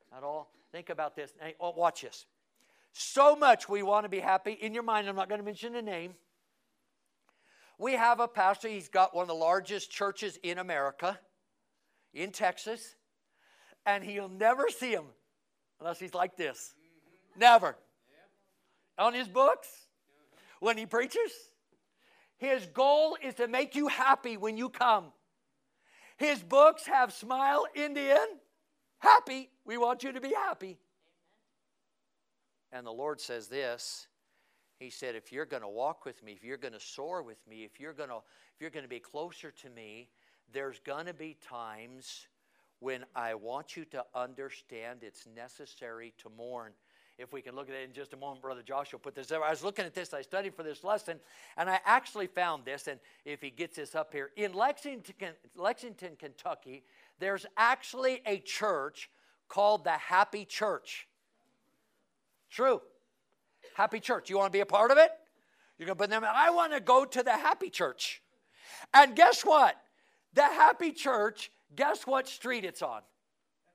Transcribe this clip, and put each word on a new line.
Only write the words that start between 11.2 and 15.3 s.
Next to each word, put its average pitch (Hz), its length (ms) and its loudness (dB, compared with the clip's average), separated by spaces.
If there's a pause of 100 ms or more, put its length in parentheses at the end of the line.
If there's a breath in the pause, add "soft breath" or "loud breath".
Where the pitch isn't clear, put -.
in 175 180 -8
Texas, 208 640 -6 (920 soft breath)
and 202 180 0
he'll 202 240 -8
never 220 400 2
see 254 240 -4
him 165 140 -4 (720)